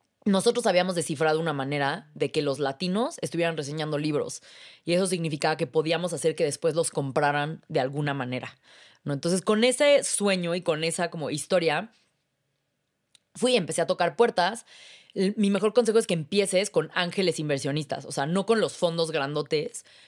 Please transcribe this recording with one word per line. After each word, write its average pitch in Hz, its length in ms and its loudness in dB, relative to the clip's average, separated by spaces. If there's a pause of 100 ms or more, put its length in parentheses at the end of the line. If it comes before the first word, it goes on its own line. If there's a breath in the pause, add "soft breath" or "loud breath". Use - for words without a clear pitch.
(260)
nosotros 233 420 2
habíamos 180 280 4
descifrado 156 440 0
una 165 140 -2
manera 139 600 -2
de 147 180 -4
que 156 100 -2
los 139 180 -2
latinos 180 640 -2
estuvieran 165 360 -2
reseñando 151 400 -4
libros 151 440 -2 (420 loud breath)
y 170 100 -2
eso 185 140 2
significaba 160 500 -2
que 160 100 -2
podíamos 160 460 0
hacer 160 220 -2
que 170 80 -2
después 147 320 -2
los 165 160 0
compraran 147 800 0
de 147 100 0
alguna 143 340 -2
manera, 127 440 -6 (480 soft breath)
¿no? 147 80 -2
Entonces, 170 280 0
con 214 220 2
ese 254 400 4
sueño 185 520 0
y 185 60 -4
con 160 220 0
esa 165 260 -2
como 147 200 -6
historia, 160 640 0 (1400)
fui 247 180 2
y 240 40 6
empecé 165 240 0
a 165 60 2
tocar 175 300 0
puertas. 226 480 2 (480 loud breath)
El, 196 240 2
mi 202 120 4
mejor 202 240 2
consejo 226 260 4
es 220 60 0
que 202 80 0
empieces 190 560 0
con - 240 -2
ángeles 175 460 0
inversionistas, 143 640 -4
o - 60 -12
sea, 143 140 -2
no 185 200 0
con 226 140 2
los - 160 -2
fondos 165 360 -2
grandotes, 147 760 -4 (220 soft breath)